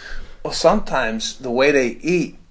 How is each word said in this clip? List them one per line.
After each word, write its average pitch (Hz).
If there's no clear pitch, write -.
Well, 151
sometimes 135
the 127
way 131
they 127
eat 160